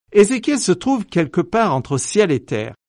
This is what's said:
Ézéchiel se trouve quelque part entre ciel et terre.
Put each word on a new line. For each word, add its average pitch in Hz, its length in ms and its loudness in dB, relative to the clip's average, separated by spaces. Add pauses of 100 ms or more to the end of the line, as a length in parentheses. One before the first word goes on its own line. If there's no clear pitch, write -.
(120)
Ézéchiel 226 480 2
se 185 140 0
trouve 233 320 -2
quelque 175 360 -2
part 220 320 0
entre 135 240 -4
ciel 202 320 0
et 135 140 -2
terre. 113 320 -8 (140)